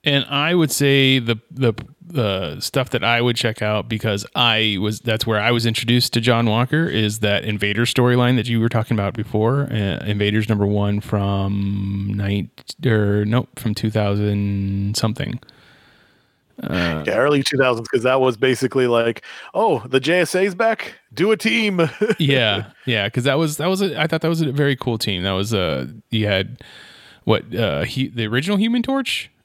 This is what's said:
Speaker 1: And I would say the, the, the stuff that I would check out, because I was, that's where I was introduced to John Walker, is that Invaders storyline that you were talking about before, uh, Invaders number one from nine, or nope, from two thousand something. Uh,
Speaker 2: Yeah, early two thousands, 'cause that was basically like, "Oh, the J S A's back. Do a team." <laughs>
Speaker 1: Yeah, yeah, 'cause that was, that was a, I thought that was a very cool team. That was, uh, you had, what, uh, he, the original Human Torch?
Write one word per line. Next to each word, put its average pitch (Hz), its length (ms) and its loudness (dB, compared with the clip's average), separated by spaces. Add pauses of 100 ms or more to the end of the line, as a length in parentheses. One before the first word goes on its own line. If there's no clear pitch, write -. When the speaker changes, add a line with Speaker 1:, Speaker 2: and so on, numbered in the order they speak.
Speaker 1:
And 143 220 0
I 147 280 -2
would 160 160 2
say 135 480 4
the, 117 220 -2 (100)
the, 123 240 0 (260)
the 95 600 -4
stuff - 300 -4
that 123 120 -2
I 117 180 2
would 120 140 2
check 113 260 -4
out, 107 280 -2
because 107 360 -4 (120)
I 110 440 2
was, 107 200 -2
that's 110 260 -2
where 107 140 2
I 113 100 2
was 117 160 2
introduced 117 460 0
to 120 80 0
John 117 260 2
Walker, 127 400 2
is 107 320 0
that 104 260 0
Invaders 104 480 0
storyline 123 440 4
that 113 100 0
you 117 140 0
were 113 80 2
talking 113 280 0
about 101 180 -2
before, 113 480 0
uh, 98 440 -2
Invaders 104 420 0
number 101 180 2
one 101 340 0
from 98 1120 -2
nine, 101 360 -2 (360)
or 104 380 2
nope, 113 240 0 (100)
from 110 160 -2
two 110 160 -2
thousand 101 1040 0
something. - 440 -4 (1200)
Uh, 82 440 -4
Speaker 2:
Yeah, 92 100 0
early 139 260 2
two - 140 -2
thousands, 123 320 2
'cause 123 140 0
that 131 180 4
was 127 160 2
basically 131 520 2
like, 117 360 0 (300)
"Oh, 170 320 2
the 131 140 2
J 165 200 2
S 165 140 0
A's 190 200 0
back. 220 400 -2 (200)
Do 196 160 2
a 214 60 4
team." 208 520 0 (160)
<laughs> 226 140 0
Speaker 1:
Yeah, 117 520 2 (140)
yeah, 110 240 0
'cause 120 160 -2
that 139 140 2
was, 156 200 -2
that 165 100 -2
was 190 120 0
a, 175 200 -2
I 151 60 0
thought 156 160 -2
that 160 60 0
was 165 120 0
a 151 100 0
very 143 260 2
cool 117 220 -2
team. 95 240 -2
That 98 100 0
was, 101 220 -2
uh, 76 320 -2 (240)
you 107 160 0
had, 101 340 -4 (640)
what, 110 300 0
uh, 87 300 0
he, - 240 -4
the 117 180 -4
original 147 300 -2
Human 226 260 0
Torch? - 480 -4 (140)